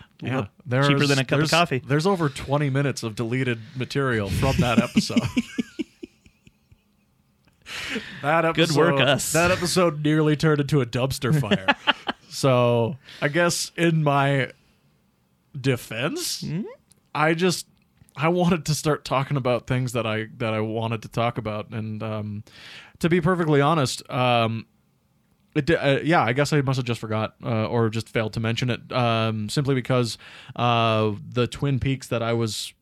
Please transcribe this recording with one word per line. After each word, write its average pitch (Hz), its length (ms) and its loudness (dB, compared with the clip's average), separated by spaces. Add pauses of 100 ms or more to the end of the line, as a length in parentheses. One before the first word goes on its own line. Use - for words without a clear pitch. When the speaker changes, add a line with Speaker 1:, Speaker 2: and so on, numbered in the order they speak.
(220)
Speaker 1:
Yeah. 127 140 -4
Speaker 2:
lo-, 135 60 -2 (400)
cheaper 143 180 4
Speaker 1:
There's, 147 100 2
Speaker 2:
than 135 80 4
a 131 60 2
cup - 80 -8
of 143 80 4
Speaker 1:
there's, 156 100 0
Speaker 2:
coffee. 160 360 2
Speaker 1:
there's 151 200 0
over 170 240 0
twenty 143 400 -2
minutes 135 320 -2
of 110 140 -6
deleted 123 420 -2 (180)
material 123 540 -2
from 135 300 0
that 117 220 2
episode. - 400 0
Speaker 2:
<laughs> 123 60 0 (3000)
Speaker 1:
That 165 320 0
Speaker 2:
Good 160 180 4
work, 156 220 6
Speaker 1:
episode, 135 140 4
Speaker 2:
us. 131 240 2
Speaker 1:
that 170 180 4
episode 170 540 0
nearly 151 320 4
turned 151 240 2
into 139 200 2
a 123 60 0
dumpster 127 520 0
fire. 190 420 0
Speaker 2:
<laughs> - 60 -16 (440)
Speaker 1:
So, 123 680 2 (240)
I 147 60 2
guess 170 460 0
in 165 300 2
my 139 460 2 (1080)
defense, 131 840 -4
Speaker 2:
Hmm? 160 200 -4 (520)
Speaker 1:
I 156 200 2
just, 175 320 0 (480)
I 147 140 0
wanted 175 380 2
to 151 80 0
start - 320 -2
talking 139 320 0
about 123 280 0
things 127 280 -2
that 113 120 -2
I, 110 200 -2 (100)
that 117 160 -2
I 110 80 0
wanted 113 420 -4
to - 60 -16
talk 120 300 -2
about. 107 320 -6
And, 110 320 -8
um, 107 420 -8 (560)
to 170 80 2
be 170 140 2
perfectly 160 400 4
honest, 143 480 0
um, 117 560 0 (880)
it 151 120 0
di-, 165 100 2
uh, 139 280 2
yeah, 160 180 2
I 113 120 0
guess 139 180 0
I 151 80 2
must 131 160 0
have 127 100 -2
just 120 140 -4
forgot, 110 420 -4
uh, 110 240 -2
or 117 220 2
just 110 220 -6
failed 110 240 -2
to 117 60 -4
mention 113 300 -2
it, - 220 -6
um, 113 560 0
simply 139 260 0
because, 123 420 0 (380)
uh, 113 580 2 (180)
the 120 180 0
Twin 139 320 -2
Peaks 135 280 -4
that 117 140 -4
I 117 120 -2
was 117 480 -4